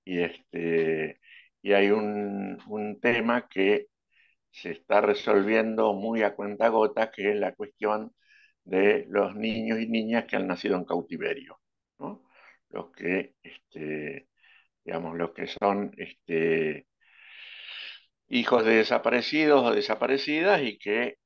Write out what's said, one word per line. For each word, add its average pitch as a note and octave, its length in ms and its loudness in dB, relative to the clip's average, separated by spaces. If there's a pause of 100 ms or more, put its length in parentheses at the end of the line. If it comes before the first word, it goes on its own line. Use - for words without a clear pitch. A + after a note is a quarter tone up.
y, F2+ 160 -2
este, E2 1000 -2 (440)
y G2+ 100 2
hay G2+ 160 6
un, G2+ 800 -2
un G#2 320 -8
tema A#2 480 0
que G2+ 400 2 (640)
se - 200 -12
está G2+ 300 2
resolviendo G#2+ 920 2
muy A2+ 280 -4
a G2+ 140 0
cuentagotas, G#2+ 760 0
que G2+ 200 -2
es G#2 40 0
la F#2+ 200 -2
cuestión G#2+ 580 -4 (500)
de F#2+ 460 2
los G2+ 260 0
niños A2 440 -4
y A2+ 80 -6
niñas A2+ 380 -2
que - 100 -6
han F#2+ 120 -2
nacido F#2+ 280 -2
en F2+ 80 -2
cautiverio, - 760 -6 (400)
¿no? E3+ 240 -12 (460)
Los - 220 -12
que, - 500 -4
este, D2+ 840 -12 (560)
digamos, E2+ 340 -8
los E2+ 140 -4
que F2 160 -10
son, G2+ 500 0
este, D#2+ 880 -2 (1400)
hijos A#2+ 360 4
de A2 100 6
desaparecidos B2 880 4
o A#2 80 4
desaparecidas C#3 920 0
y G#2+ 140 -4
que, A2+ 480 -2